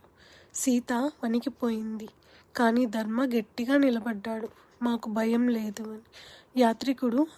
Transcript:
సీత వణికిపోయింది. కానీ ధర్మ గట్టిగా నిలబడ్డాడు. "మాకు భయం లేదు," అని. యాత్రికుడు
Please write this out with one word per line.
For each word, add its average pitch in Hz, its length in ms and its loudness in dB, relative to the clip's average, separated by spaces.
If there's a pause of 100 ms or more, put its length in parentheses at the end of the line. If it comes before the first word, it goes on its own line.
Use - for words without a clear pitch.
(540)
సీత 247 380 0
వణికిపోయింది. 233 1160 -2 (480)
కానీ 240 300 4
ధర్మ 220 380 -2
గట్టిగా 240 520 0
నిలబడ్డాడు. 226 720 0 (340)
"మాకు 233 260 -2
భయం 226 400 2
లేదు," 220 340 -2
అని. 214 180 -12 (560)
యాత్రికుడు 247 720 2 (120)